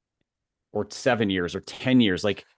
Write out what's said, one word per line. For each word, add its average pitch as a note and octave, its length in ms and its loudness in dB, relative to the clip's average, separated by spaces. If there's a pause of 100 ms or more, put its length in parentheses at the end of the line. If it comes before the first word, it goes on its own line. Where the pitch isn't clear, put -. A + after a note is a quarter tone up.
(720)
or G#2 160 -4
seven A2+ 400 0
years F2+ 260 -2
or F#2+ 60 -8
ten B2+ 400 2
years, F#2 240 2
like, G2+ 200 -2 (120)